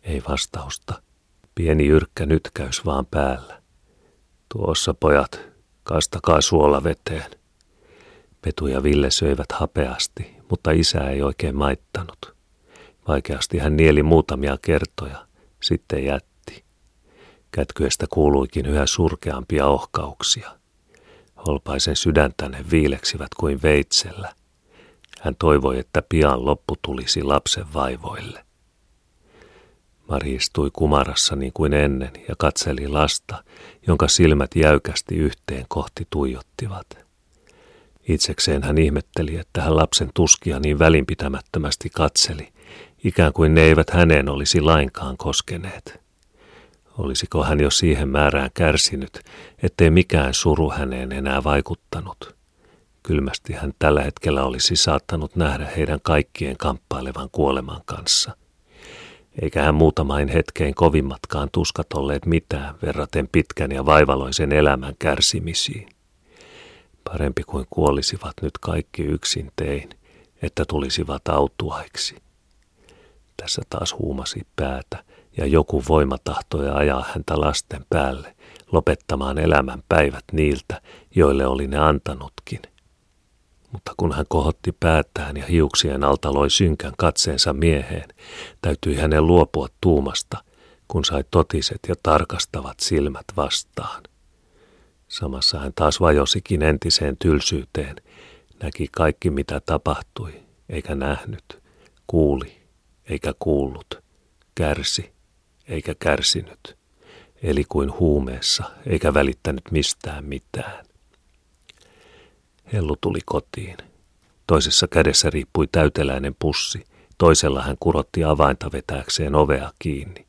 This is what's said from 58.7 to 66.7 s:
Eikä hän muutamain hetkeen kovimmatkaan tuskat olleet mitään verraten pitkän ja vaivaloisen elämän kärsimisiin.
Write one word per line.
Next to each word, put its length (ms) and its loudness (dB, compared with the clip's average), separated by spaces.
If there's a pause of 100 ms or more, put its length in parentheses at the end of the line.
Eikä 200 -2
hän 120 4
muutamain 540 2
hetkeen 460 -2
kovimmatkaan 800 0
tuskat 400 -4
olleet 340 -4
mitään 560 -2
verraten 500 -4
pitkän 400 0
ja 140 -4
vaivaloisen 640 4
elämän 460 2
kärsimisiin. 880 -2 (1160)